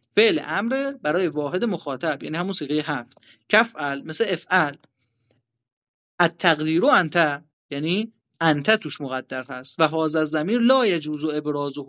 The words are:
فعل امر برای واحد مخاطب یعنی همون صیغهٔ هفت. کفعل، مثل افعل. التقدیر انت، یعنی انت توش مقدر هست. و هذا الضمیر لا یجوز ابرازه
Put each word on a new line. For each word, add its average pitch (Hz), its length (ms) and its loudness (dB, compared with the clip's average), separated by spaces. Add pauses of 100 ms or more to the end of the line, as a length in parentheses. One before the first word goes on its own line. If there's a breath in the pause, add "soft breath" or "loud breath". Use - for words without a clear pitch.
(160)
فعل 196 280 4
امر 233 480 -2
برای 175 360 0
واحد 147 360 -2
مخاطب 147 580 -4
یعنی 151 140 -6
همون 185 160 -2
صیغهٔ 151 300 -2
هفت. 127 360 -6 (300 soft breath)
کفعل، 151 540 0
مثل 160 260 -4
افعل. 175 460 0 (1500)
التقدیر 165 640 2
انت، 165 600 2 (260)
یعنی 170 420 -4 (280)
انت 151 300 2
توش 214 300 -2
مقدر 131 420 -8
هست. 127 380 -12
و 180 80 6
هذا 156 320 0
الضمیر 156 380 0
لا 247 280 4
یجوز 151 380 -2
ابرازه 143 640 -2